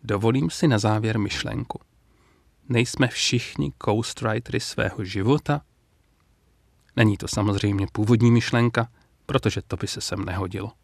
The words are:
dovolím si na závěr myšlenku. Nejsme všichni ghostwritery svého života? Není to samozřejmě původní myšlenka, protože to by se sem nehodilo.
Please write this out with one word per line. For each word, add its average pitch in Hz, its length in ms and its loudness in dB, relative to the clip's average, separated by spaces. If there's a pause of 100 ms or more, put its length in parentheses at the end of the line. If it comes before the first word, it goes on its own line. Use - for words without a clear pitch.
dovolím 117 460 2
si - 180 2
na 113 100 4
závěr 110 400 0
myšlenku. - 640 -6 (880)
Nejsme 120 400 2
všichni - 640 -2 (120)
ghostwritery 113 760 -2
svého 104 440 -4
života? 113 560 0 (1400)
Není 110 200 4
to - 120 -8
samozřejmě 101 640 0
původní 113 380 4
myšlenka, 117 580 2 (380)
protože - 360 0
to - 140 -8
by 98 100 -6
se - 140 -8
sem - 240 -6
nehodilo. 98 480 -6 (120)